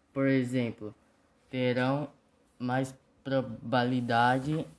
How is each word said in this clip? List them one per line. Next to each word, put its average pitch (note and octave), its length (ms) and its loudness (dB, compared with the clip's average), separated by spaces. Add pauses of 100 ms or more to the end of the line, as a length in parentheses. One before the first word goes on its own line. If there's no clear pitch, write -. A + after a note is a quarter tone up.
(140)
por C3+ 120 2
exemplo, B2 680 0 (560)
terão B2+ 580 0 (500)
mais C3 360 -2 (280)
probabilidade B2 1400 0 (120)